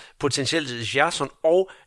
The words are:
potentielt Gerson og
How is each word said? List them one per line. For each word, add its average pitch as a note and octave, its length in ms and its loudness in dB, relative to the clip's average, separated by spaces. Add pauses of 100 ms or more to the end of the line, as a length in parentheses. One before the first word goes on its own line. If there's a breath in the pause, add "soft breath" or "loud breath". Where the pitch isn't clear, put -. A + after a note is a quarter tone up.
(200 loud breath)
potentielt C3 680 -2
Gerson C#3+ 420 0 (120)
og F3+ 280 2 (160 loud breath)